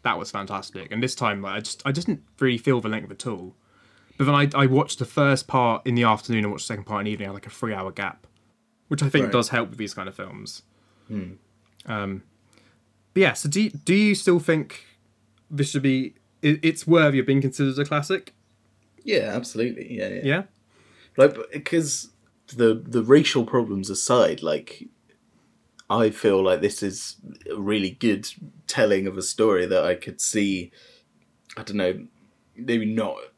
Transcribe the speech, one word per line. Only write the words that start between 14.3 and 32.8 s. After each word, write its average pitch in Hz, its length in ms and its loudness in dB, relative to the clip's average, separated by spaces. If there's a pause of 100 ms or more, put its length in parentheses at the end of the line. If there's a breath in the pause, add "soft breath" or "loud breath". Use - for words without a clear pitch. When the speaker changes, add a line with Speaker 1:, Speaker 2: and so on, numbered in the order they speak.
Speaker 1:
think 156 440 -2 (680)
this 143 180 -2
should 139 140 -2
be, 131 320 0 (260)
it, 151 220 2
it's 160 240 0
worthy 151 320 6
of 127 80 0
being 135 140 4
considered 135 360 -2
a 143 80 -2
classic? 147 480 -4 (680)
Speaker 2:
Yeah, 107 320 0
absolutely. 120 600 -4
Yeah, 98 140 -6
yeah. 98 140 -8
Speaker 1:
Yeah? 156 200 0 (720 soft breath)
Speaker 2:
Like, 147 200 6
b-, 143 240 -12
'cause 160 500 -2 (460)
the, 117 180 6
the 113 300 -2
racial 135 420 6
problems 101 460 -2
aside, 95 500 2
like, 76 460 -4 (1000)
I 110 200 4
feel 98 340 4
like 92 180 4
this 101 220 -2
is - 320 -8 (360)
a 104 80 -8
really 98 320 -2
good 107 360 -2 (400)
telling 98 400 2
of 92 100 -8
a 92 40 -8
story 98 460 2
that 92 180 2
I 90 100 0
could - 260 -14
see, 95 500 -2 (840 soft breath)
I 101 80 -12
don't 101 140 -8
know, 90 280 -2 (500)
maybe 117 300 -2